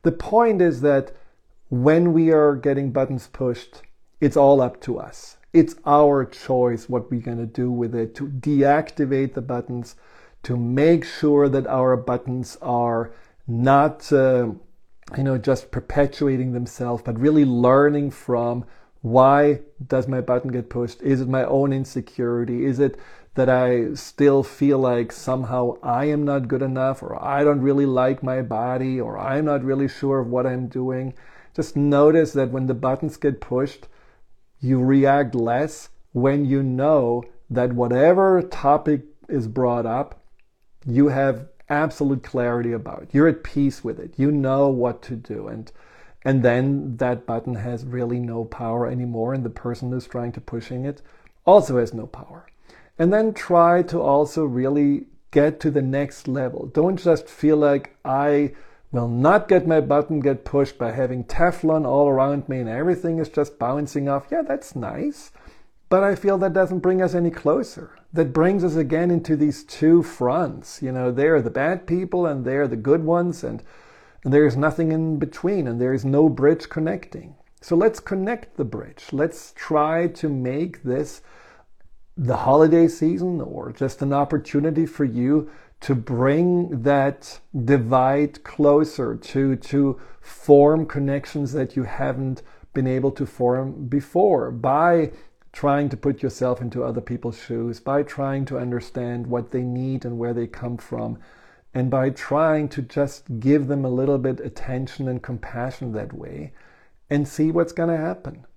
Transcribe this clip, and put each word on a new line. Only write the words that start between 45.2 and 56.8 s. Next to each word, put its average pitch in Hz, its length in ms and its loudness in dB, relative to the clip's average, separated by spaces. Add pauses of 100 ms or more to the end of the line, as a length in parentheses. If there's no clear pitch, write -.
And, 113 240 -14 (520)
and 135 200 2
then 131 540 2
that 123 280 -2
button 117 300 -6
has 117 300 -8
really 123 340 -4
no 117 260 -6
power 117 420 -4
anymore, 123 460 -4
and 131 100 -4
the 117 60 -6
person 123 420 -8
who's 123 160 -8
trying 120 260 -8
to 110 80 -12
pushing 123 440 -10
it 139 160 -8 (440)
also 170 340 6
has 113 140 -2
no 113 140 -10
power. - 380 -20 (520)
And 170 140 2
then 220 220 2
try 175 500 4
to 170 160 -4
also 147 460 2
really 143 600 0 (240)
get 151 300 2
to 156 100 0
the 143 100 0
next 139 480 -4
level. 131 380 -6
Don't 170 300 0